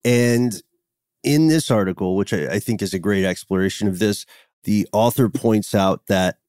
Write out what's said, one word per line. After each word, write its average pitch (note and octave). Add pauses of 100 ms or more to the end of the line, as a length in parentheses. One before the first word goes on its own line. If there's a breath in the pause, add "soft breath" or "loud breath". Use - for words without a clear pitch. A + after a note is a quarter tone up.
And A#2+ (600)
in D3+
this D#3
article, F#2+
which G2
I, E2
I F#2+
think G#2+
is F#2
a F#2+
great F#2+
exploration F#2+
of F#2
this, G#2 (380 soft breath)
the G#2
author A#2
points G#2+
out F#2+
that F#2 (120)